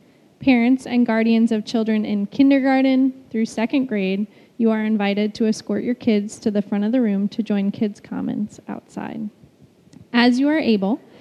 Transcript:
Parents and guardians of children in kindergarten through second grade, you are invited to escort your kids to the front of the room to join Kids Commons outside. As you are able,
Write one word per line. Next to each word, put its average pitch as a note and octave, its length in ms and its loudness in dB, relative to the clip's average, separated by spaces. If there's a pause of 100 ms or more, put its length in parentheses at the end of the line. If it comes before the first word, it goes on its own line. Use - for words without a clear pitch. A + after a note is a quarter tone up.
(420)
Parents B3+ 440 2
and A#3+ 220 0
guardians A3+ 460 2
of G#3+ 100 -2
children A3 400 -2
in G3+ 240 -2
kindergarten C4 1000 2
through A3+ 160 -2
second B3 400 -2
grade, G3+ 420 -2 (320)
you A3+ 120 2
are G#3+ 120 0
invited G#3 520 0
to A3+ 120 0
escort G#3+ 360 -2
your A#3+ 120 -2
kids G#3+ 440 -2
to - 100 -4
the G3+ 140 0
front G3+ 200 -4
of G#3+ 80 -2
the C4 100 0
room G3+ 280 0
to - 140 -6
join G3+ 260 -2
Kids G#3 300 -4
Commons - 680 -8
outside. - 640 -12 (840)
As A#3+ 260 2
you C#4 100 2
are D#4 80 2
able, A3 420 0 (220)